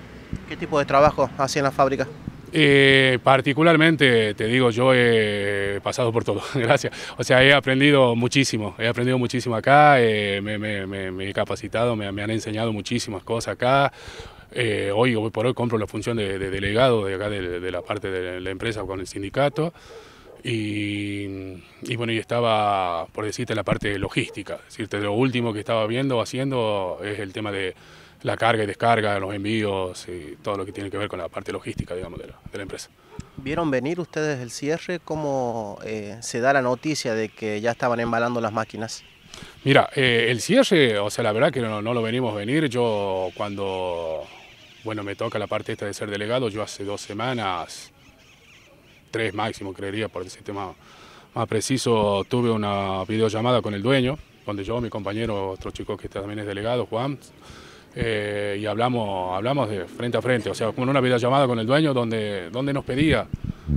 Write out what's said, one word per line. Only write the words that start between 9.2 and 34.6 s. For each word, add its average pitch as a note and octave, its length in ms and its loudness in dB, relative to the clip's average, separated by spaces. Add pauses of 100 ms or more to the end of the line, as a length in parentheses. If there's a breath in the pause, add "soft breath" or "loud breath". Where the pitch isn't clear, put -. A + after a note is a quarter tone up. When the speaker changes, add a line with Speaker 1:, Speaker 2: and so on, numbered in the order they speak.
Speaker 2:
acá, C#3 460 8
eh, G#2 400 2
me, G#2+ 160 -4
me, G#2 280 -4
me, F#2+ 260 -6
me F#2+ 180 -6
he G2 40 -8
capacitado, A2 640 -2
me, G2+ 160 -4
me G2+ 120 -6
han G#2+ 60 -4
enseñado A2 440 -2
muchísimas G#2 500 -4
cosas A2+ 300 -4
acá. C3 400 2 (580 loud breath)
Eh, G2+ 420 -2
hoy, A#2+ 220 4
hoy G#2+ 140 -2
por A2 160 -2
hoy B2+ 80 2
compro A#2+ 240 -2
la G#2 100 -2
función A2+ 300 -4
de, G2 200 -2
de F#2+ 120 -4
delegado G#2 560 2
de G2 100 -2
acá G#2 140 -4
de, F2+ 320 -4
de F#2 100 -4
la F2+ 120 -6
parte G2+ 280 -6
de F2+ 300 -6
la F#2 80 -8
empresa G#2 320 -6
con F#2+ 180 -8
el F#2 80 -8
sindicato. C#3 680 -2 (680 loud breath)
Y, G#2 800 -4 (600 loud breath)
y B2 120 -4
bueno, A2+ 160 -4
y A2+ 60 0
estaba, G#2 960 0
por G#2+ 100 -6
decirte, A2 320 -4
la G2+ 80 -2
parte G2+ 340 -2
logística. G2 580 -6
Es - 180 -20
decirte, G#2 260 -6
lo G#2 140 -2
último A#2+ 400 0
que G#2+ 60 -6
estaba A2 280 -2
viendo B2+ 300 -2
o A2 40 0
haciendo G#2+ 800 -2
es G#2 180 -6
el G2 120 -8
tema G#2+ 180 -6
de G2 260 -4 (480 loud breath)
la A2+ 140 -2
carga A2+ 260 2
y G2+ 40 -2
descarga, G#2+ 520 2
los F#2+ 140 -6
envíos G2 760 -4
y F2+ 360 -12
todo G#2 120 -4
lo F#2+ 80 -6
que G2+ 80 -10
tiene G2 200 -8
que G2+ 60 -6
ver G2+ 100 -4
con F#2+ 100 -8
la E2+ 100 -6
parte G2+ 240 -10
logística, - 440 -8
digamos, F2 240 -10
de - 80 -12
la, - 80 -18 (160)
de G2+ 60 -12
la G2+ 40 -8
empresa. - 280 -12 (480 loud breath)
Speaker 1:
¿Vieron D3 340 -2
venir C#3 280 -2
ustedes D3+ 400 -4
el A#2+ 120 -10
cierre? D#3+ 480 -6